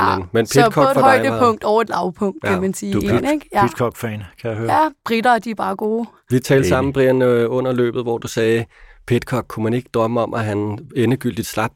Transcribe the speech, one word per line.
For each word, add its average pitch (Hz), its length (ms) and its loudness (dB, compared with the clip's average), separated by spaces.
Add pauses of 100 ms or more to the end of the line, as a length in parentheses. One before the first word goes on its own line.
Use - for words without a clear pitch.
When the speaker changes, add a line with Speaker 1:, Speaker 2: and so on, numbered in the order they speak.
Speaker 1:
anden 101 140 0
ende. 95 120 -8
Men 113 140 2
Speaker 2:
så - 140 -4
Speaker 1:
Pidcock 226 160 4
Speaker 2:
både 269 120 4
et 269 60 2
Speaker 1:
for 269 80 2
dig 262 220 4
var 269 60 0
Speaker 2:
højdepunkt 226 340 0
og 214 180 2
et 220 80 -4
lavpunkt, 185 540 -4
kan 208 100 0
Speaker 1:
Ja. 185 60 0
Speaker 2:
man 190 140 -2
sige. 202 200 -6
Speaker 3:
Du 208 60 0
er 196 40 -2
Speaker 2:
Igen, 202 120 2 (100)
Speaker 3:
Pit-, 277 80 0
Speaker 2:
ikke? 294 200 -6
Ja. 208 140 2
Speaker 3:
Pidcock-fan, 110 560 -6 (180)
kan 117 80 -6
jeg 107 80 -4
høre. 117 160 -2
Speaker 2:
Ja, 311 160 2 (160)
britter, 226 340 2
de 233 120 -8
er 214 40 -8
bare 196 200 -4
gode. 220 320 -4 (220)
Speaker 1:
Vi 123 100 2
talte 139 180 2
Speaker 3:
Enig. 135 120 2
Speaker 1:
sammen, 135 240 0
Brian, 131 280 4
øh, 120 300 2
under 127 200 -2
løbet, 123 320 0
hvor 117 140 -4
du 110 100 -12
sagde, 113 380 0 (420)
"Pidcock, 120 400 -2
kunne - 160 -8
man 110 100 0
ikke 123 200 -4
drømme 117 280 0
om, 110 120 -4
at 117 120 -2
han 104 340 -2 (160)
endegyldigt 120 520 0
slap - 280 -4